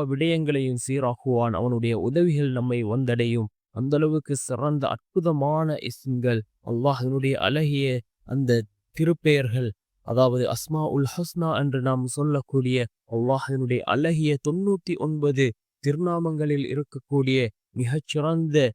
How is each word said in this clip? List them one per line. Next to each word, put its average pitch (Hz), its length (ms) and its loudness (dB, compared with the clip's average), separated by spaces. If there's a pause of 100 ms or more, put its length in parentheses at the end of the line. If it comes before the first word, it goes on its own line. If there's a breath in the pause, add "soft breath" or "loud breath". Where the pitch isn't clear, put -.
விடயங்களையும் 143 840 0
சீராக்குவான். 120 640 0
அவனுடைய 117 460 0
உதவிகள் 143 520 2
நம்மை 123 340 -2
வந்தடையும். 120 640 0 (220)
அந்த 139 260 -2
அளவுக்கு 156 400 0
சிறந்த, 135 520 -2
அற்புதமான 156 880 -2
இஸ்ம்கள், 120 640 -2 (260)
அல்லாஹ்வினுடைய 127 680 0
அழகிய 139 540 0 (360)
அந்த 120 380 0 (340)
திருப்பெயர்கள், 139 720 2 (360)
அதாவது 123 420 4
அஸ்மாஉல் 143 640 -2
ஹுஸ்னா 170 460 -4
என்று 135 240 0
நாம் 127 260 0
சொல்லக்கூடிய 131 800 0 (260)
அல்லாஹ்வினுடைய 123 720 0
அழகிய 151 520 2 (100)
தொண்ணூத்தி 180 540 -2
ஒன்பது 143 480 0 (400)
திருநாமங்களில் 151 840 0
இருக்கக்கூடிய 135 720 0 (340)
மிகச்சிறந்த 151 840 0 (180)